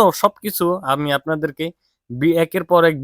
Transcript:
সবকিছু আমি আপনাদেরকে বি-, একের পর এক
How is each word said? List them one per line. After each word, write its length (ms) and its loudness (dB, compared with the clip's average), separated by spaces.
সবকিছু 500 -4
আমি 300 -2
আপনাদেরকে 540 -4
বি-, 260 0
একের 280 -2
পর 200 2
এক 200 2